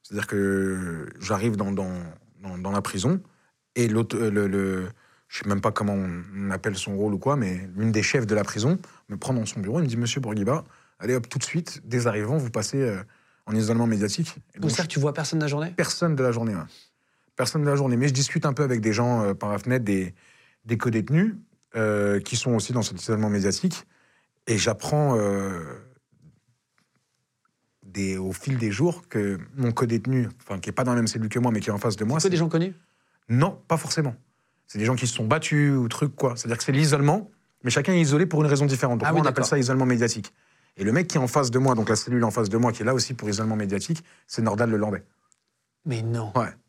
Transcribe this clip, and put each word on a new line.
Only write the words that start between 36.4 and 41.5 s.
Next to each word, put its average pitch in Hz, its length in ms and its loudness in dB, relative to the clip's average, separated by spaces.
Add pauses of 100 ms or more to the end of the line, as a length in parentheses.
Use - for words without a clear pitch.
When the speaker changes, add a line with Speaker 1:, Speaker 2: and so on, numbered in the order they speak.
Speaker 1:
que - 60 -6
c'est 139 80 0
l'isolement, 151 580 4 (320)
mais 123 80 0
chacun 147 220 2
est 175 80 6
isolé 151 260 4
pour 160 160 0
une 151 60 4
raison 143 180 4
différente. 123 340 2
Donc - 80 0
Speaker 2:
Ah 160 40 2
Speaker 1:
moi, 165 80 4
Speaker 2:
oui, 147 60 4
Speaker 1:
on - 20 6
appelle 127 140 0
Speaker 2:
d'accord. - 80 0
Speaker 1:
ça 147 80 4
isolement 131 280 2
médiatique. 117 460 0 (440)
Et 98 80 -6
le 107 80 2
mec 175 140 2
qui - 120 -4
est - 20 4
en 123 80 0
face 131 220 2